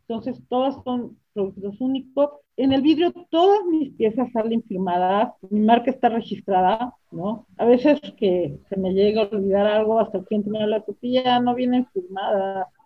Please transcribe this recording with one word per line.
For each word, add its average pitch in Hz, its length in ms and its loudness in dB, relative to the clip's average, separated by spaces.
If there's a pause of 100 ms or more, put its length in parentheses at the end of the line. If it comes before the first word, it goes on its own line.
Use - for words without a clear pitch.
Entonces, 233 320 -8 (120)
todas 269 340 0
son 247 320 -6 (160)
productos 196 480 -6
únicos. 269 500 -2 (280)
En 269 160 2
el 269 80 2
vidrio, 320 280 4 (200)
todas 381 340 4
mis 320 300 0
piezas 233 380 -2
salen 226 320 -2
firmadas. 185 680 0 (160)
Mi 208 120 0
marca 233 300 4
está 247 200 0
registrada, 214 840 0 (160)
¿no? 190 360 -8 (100)
A - 80 -2
veces 254 340 4 (200)
que 180 400 0 (100)
se 196 80 -8
me 185 160 -2
llega 208 300 2
a 202 120 -2
olvidar 196 320 0
algo, 214 320 2
hasta 202 200 0
el 190 80 -10
cliente 208 240 -2
me 214 120 -4
habla, 214 220 -2
"Sofía, 247 560 0
no 247 140 0
vienen 247 400 0
firmadas". 190 760 -4 (180)